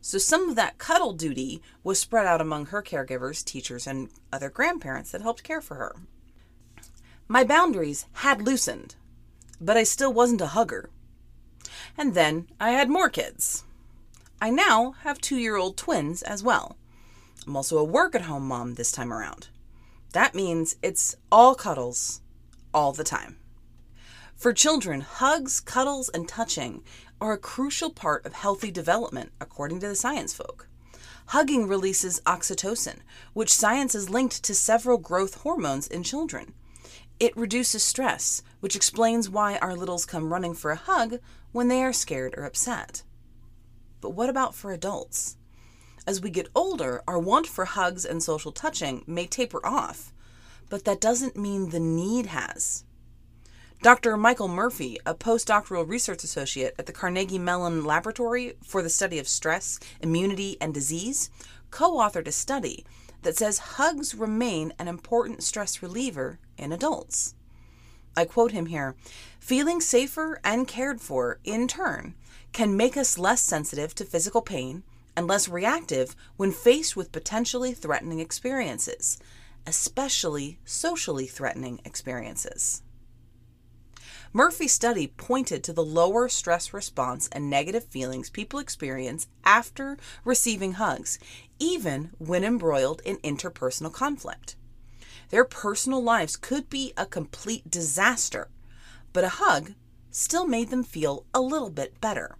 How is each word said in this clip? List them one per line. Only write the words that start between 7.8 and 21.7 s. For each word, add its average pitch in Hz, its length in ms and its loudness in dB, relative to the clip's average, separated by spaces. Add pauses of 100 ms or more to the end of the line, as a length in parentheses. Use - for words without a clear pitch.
had 262 280 2
loosened, - 540 -2 (680)
but 196 160 4
I 226 60 6
still 269 280 2
wasn't 240 300 6
a 160 60 0
hugger. 151 420 0 (1080)
And 277 180 2
then 160 320 4 (120)
I 220 120 2
had 262 180 4
more 339 180 4
kids. - 560 -2 (800)
I 220 80 0
now 262 540 4
have 294 180 -4
two-year-old 214 560 0
twins 175 440 0
as 202 220 -8
well. 226 320 2 (720)
I'm 143 80 -6
also 139 220 0
a 151 60 6
work-at-home 170 640 0
mom 123 260 -4
this 120 180 -2
time 120 220 -4
around. 107 360 -10 (640)
That 240 200 4
means 170 480 0
it's - 340 -2 (160)
all 247 220 12
cuddles, 127 680 -4 (520)